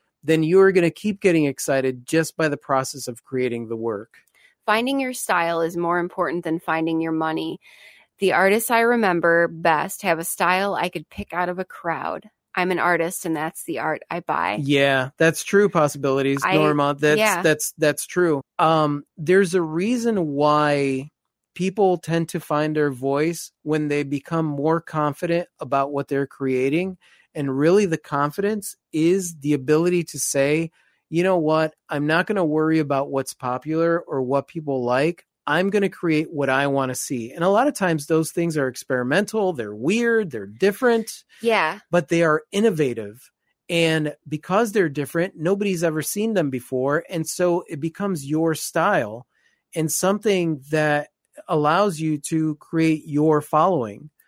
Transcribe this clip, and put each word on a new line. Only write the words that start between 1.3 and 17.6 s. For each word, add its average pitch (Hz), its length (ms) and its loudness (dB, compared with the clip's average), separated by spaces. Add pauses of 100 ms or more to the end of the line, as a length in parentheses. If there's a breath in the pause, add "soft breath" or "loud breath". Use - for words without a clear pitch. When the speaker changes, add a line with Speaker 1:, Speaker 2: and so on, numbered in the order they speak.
Speaker 1:
excited 131 600 -2
just 160 320 0
by 160 120 0
the 143 80 -4
process 135 500 -2
of 120 160 -12
creating 120 460 -4
the 113 80 -6
work. 113 400 -6 (480 soft breath)
Speaker 2:
Finding 240 340 0
your 254 140 -4
style 170 480 0
is 170 160 -2
more 170 200 0
important 175 460 -4
than 165 160 -2
finding 160 400 -2
your 165 140 -2
money. 160 460 -4 (600 loud breath)
The 190 140 2
artists 196 360 2
I 233 120 4
remember 175 640 2
best 165 540 0
have 165 180 0
a 165 60 -8
style 185 500 0
I 170 140 -2
could 160 200 -10
pick - 240 -14
out 175 160 -2
of 180 100 -6
a 185 60 -6
crowd. - 640 -8 (240)
I'm 185 180 0
an 175 80 -2
artist 165 460 0
and 160 120 -4
that's 156 260 -8
the 147 160 -6
art 151 300 -4
I 170 100 -8
buy. 107 420 -2
Speaker 1:
Yeah, 139 560 2
that's 160 260 2
true, 202 260 4
Possibilities, 139 720 0
Speaker 2:
I, 190 120 2
Speaker 1:
Norma. 147 440 2
That's, 151 200 4
Speaker 2:
yeah. 202 240 2
Speaker 1:
that's, 151 340 0